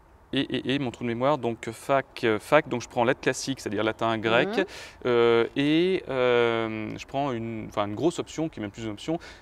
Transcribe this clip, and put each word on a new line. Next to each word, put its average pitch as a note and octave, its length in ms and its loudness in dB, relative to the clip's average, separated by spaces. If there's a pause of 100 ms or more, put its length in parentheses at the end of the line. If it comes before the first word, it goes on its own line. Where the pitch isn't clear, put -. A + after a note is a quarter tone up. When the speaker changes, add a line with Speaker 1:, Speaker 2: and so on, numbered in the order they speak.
(340)
Speaker 1:
et, C3+ 60 0
et, B2+ 340 -2
et C#3 40 0
mon C3 120 -2
trou A#2 140 -8
de B2 40 -2
mémoire, B2+ 300 0
donc A#2 320 -6
fac, C3+ 360 0 (180)
euh, A2 140 4
fac, C3+ 300 4
donc A#2+ 140 -4
je - 80 -12
prends B2 140 0
lettres B2+ 180 2
classiques, - 380 -2
c'est-à-dire G2+ 220 -2
latin, A2+ 360 0
grec, A2+ 300 4 (100)
Speaker 2:
Mhm. A3+ 60 0 (420)
Speaker 1:
euh, A#2 400 6 (100)
et, D#3+ 540 2
euh, A#2 880 2
je - 80 -14
prends C#3 260 -2
une, A2+ 380 -6
enfin, G#2 160 -2
une G#2 80 -6
grosse B2 240 0
option, D#3 320 -6
qui - 100 -12
est - 20 -6
même G2+ 80 -6
plus A#2 140 -10
une A2 60 -6
option, D#3+ 280 -6 (240)